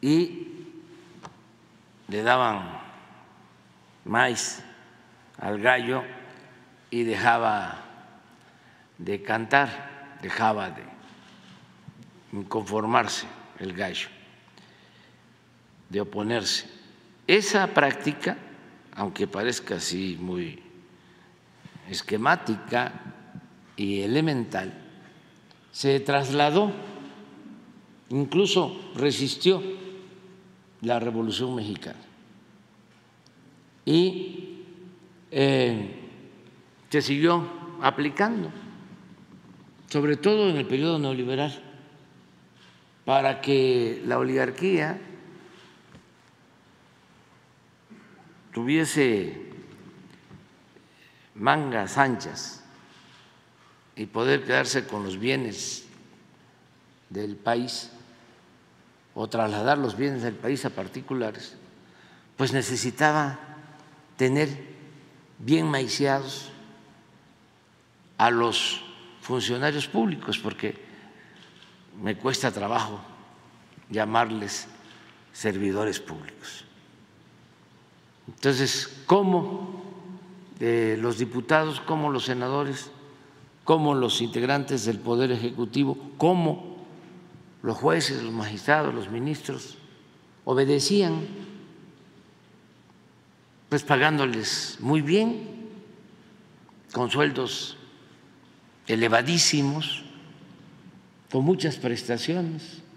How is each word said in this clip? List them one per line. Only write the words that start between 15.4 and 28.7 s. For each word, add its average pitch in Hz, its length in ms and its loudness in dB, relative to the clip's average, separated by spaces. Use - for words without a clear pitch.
de 101 120 -2
oponerse. 104 680 -2
Esa 202 480 4
práctica, 147 640 2
aunque 98 320 -2
parezca 110 520 -2
así 87 440 -4
muy 90 400 -6
esquemática 113 1040 0
y 101 260 -2
elemental, 117 680 0
se 139 280 2
trasladó, 147 720 4
incluso 147 840 2